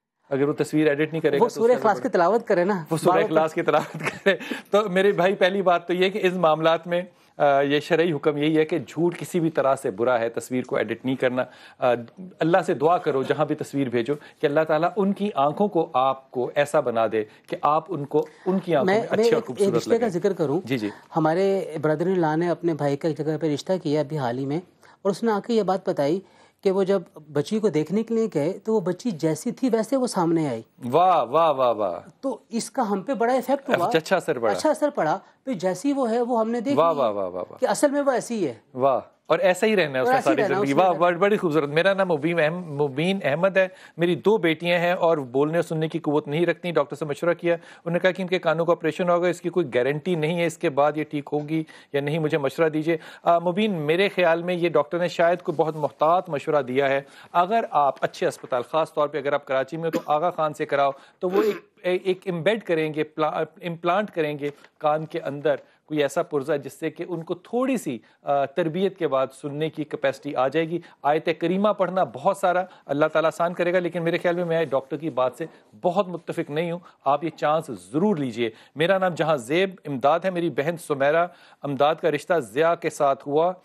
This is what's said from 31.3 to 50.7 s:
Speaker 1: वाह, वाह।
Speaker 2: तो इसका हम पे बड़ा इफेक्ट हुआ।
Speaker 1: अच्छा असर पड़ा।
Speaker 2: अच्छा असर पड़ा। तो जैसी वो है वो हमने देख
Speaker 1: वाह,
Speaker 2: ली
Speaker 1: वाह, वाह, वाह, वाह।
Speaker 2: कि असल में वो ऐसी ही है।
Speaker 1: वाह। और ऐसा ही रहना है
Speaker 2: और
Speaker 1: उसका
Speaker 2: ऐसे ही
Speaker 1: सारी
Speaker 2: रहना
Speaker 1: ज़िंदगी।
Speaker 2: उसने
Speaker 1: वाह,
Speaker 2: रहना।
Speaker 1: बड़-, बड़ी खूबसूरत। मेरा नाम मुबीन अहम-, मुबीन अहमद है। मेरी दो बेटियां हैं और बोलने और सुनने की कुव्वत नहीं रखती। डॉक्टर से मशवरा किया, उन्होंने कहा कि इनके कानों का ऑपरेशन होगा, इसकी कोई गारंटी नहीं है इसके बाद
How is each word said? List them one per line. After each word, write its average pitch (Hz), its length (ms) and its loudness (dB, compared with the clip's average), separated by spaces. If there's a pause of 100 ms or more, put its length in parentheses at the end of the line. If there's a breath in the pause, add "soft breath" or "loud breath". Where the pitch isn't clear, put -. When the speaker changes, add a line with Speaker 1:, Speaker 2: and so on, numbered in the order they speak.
Speaker 1:
वाह, 131 200 2
वाह। 104 400 -2 (120)
Speaker 2:
तो 269 300 -6
इसका 233 300 -4
हम 202 200 -2
पे 269 120 -4
बड़ा 233 200 0
इफेक्ट 262 340 -2
हुआ। 180 180 2
Speaker 1:
अच्छा 190 300 0
असर 156 220 -2
पड़ा। 113 140 0
Speaker 2:
अच्छा 175 180 0
असर 294 200 0
पड़ा। 180 300 -2 (260 soft breath)
तो 262 80 -4
जैसी 185 380 -2
वो 269 140 0
है 233 160 0
वो 240 140 0
हमने 226 240 0
देख 277 160 -2
Speaker 1:
वाह, 165 160 4
Speaker 2:
ली 151 60 -2
Speaker 1:
वाह, 127 100 2
वाह, 101 180 -2
वाह, 90 160 -6
वाह। - 160 -14
Speaker 2:
कि 254 80 0
असल 208 240 2
में 285 100 0
वो 277 120 2
ऐसी 233 220 -4
ही 208 100 -2
है। 120 180 -6 (140)
Speaker 1:
वाह। 127 340 2 (200)
और 165 100 2
ऐसा 185 260 2
ही 220 80 2
रहना 160 180 2
है 131 60 -2
Speaker 2:
और 131 40 2
Speaker 1:
उसका 127 100 2
Speaker 2:
ऐसे - 60 4
ही - 40 0
Speaker 1:
सारी - 200 2
Speaker 2:
रहना 92 120 0
Speaker 1:
ज़िंदगी। 139 180 0
Speaker 2:
उसने 143 100 4
Speaker 1:
वाह, 185 100 4
Speaker 2:
रहना। 160 80 -2
Speaker 1:
बड़-, 175 180 2
बड़ी 202 180 4
खूबसूरत। 156 320 0
मेरा 170 260 2
नाम 190 140 0
मुबीन 170 300 0
अहम-, 170 280 0
मुबीन 147 540 -2
अहमद 175 380 0
है। 185 160 0 (240 loud breath)
मेरी 175 180 2
दो 202 220 2
बेटियां 170 420 0
हैं 175 140 2
और 165 260 2
बोलने 139 380 0
और 170 60 0
सुनने 160 240 -4
की 160 100 -6
कुव्वत 151 300 -2
नहीं 160 180 0
रखती। 170 260 -4
डॉक्टर 151 240 0
से 160 100 -6
मशवरा 156 280 -2
किया, 170 200 0
उन्होंने 170 440 -6
कहा 185 140 2
कि 185 100 -6
इनके 180 160 -2
कानों 165 260 0
का 170 80 2
ऑपरेशन 170 360 0
होगा, 175 200 2
इसकी 170 200 -4
कोई 170 160 0
गारंटी 143 520 0
नहीं 156 220 -2
है 170 80 0
इसके 165 220 -4
बाद 147 300 2